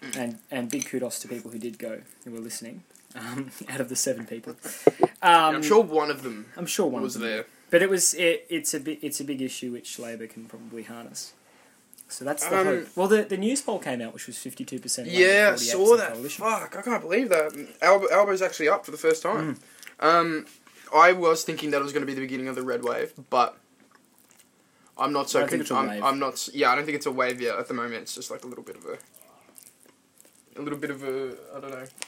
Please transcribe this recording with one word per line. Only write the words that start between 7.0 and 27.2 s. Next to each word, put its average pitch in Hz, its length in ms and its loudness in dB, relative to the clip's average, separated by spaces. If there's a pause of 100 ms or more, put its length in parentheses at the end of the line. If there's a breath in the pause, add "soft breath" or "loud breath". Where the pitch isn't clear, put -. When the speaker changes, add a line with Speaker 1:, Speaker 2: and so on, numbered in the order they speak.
Speaker 1:
was 123 140 -4
Speaker 2:
of 113 60 -6
them. 117 80 -4
Speaker 1:
there. 110 160 -6 (240)
Speaker 2:
But 175 120 8
it 196 60 2
was, 185 260 2
it, 170 360 0
it's 160 240 -4
a 151 60 -4
bi-, 147 200 -8
it's 147 200 -6
a 139 40 -8
big 139 160 -6
issue 127 320 -6
which - 260 -14
Labor 113 280 -12
can 113 180 -18
probably 113 380 -16
harness. 117 500 -14 (760 soft breath)
So - 160 -12
that's 147 220 -2
the 190 140 2
Speaker 1:
Um, 185 60 4
Speaker 2:
hope. 175 300 0
Well, 185 120 2
the, 208 160 6
the 202 140 -4
news 233 240 0
poll 208 160 -4
came 127 240 -4
out, 113 120 -10
which - 120 -14
was 117 120 -14
fifty-two 127 400 -10
percent 123 300 -6
Labor, 175 120 4
Speaker 1:
Yeah, 180 60 10
I 190 60 8
Speaker 2:
forty-eight 202 200 8 (200)
percent 190 160 4
Speaker 1:
saw 233 80 10
that. 180 160 0
Speaker 2:
coalition. 143 320 -8
Speaker 1:
Fuck, 208 340 -2
I 202 40 -8
can't 233 200 -2
believe 214 280 0
that. 151 380 0 (140)
Albo, 185 280 6
Albo's 190 320 4
actually 165 260 0
up 151 160 2
for - 60 -14
the 151 80 -10
first 160 240 2
time. 156 340 -2 (420 loud breath)
Speaker 2:
Mm. - 80 -2
Speaker 1:
Um, 165 400 4 (480 loud breath)
I 170 180 10
was 165 320 2
thinking 156 280 -4
that 143 80 2
it - 20 0
was 143 120 -4
gonna 143 120 -2
be 139 80 -4
the 131 60 -6
beginning 131 260 -6
of 131 80 -6
the 127 80 -6
red 123 220 -4
wave, 120 300 -4 (160)
but 123 280 2 (1400 soft breath)
I'm 143 160 0
not 139 160 -2
so 147 80 4
Speaker 2:
I 123 40 4
don't - 80 0
think 131 100 0
Speaker 1:
con-, - 20 -4
Speaker 2:
it's - 80 -6
a 135 40 0
Speaker 1:
I'm, 131 140 2
Speaker 2:
wave. 104 160 -6
Speaker 1:
I'm 135 160 0
not 135 140 -2
s-, - 180 -8
yeah, 139 180 4
I 127 60 6
don't 147 80 -2
think 151 120 -4
it's 143 100 -4
a 147 40 -2
wave 127 300 0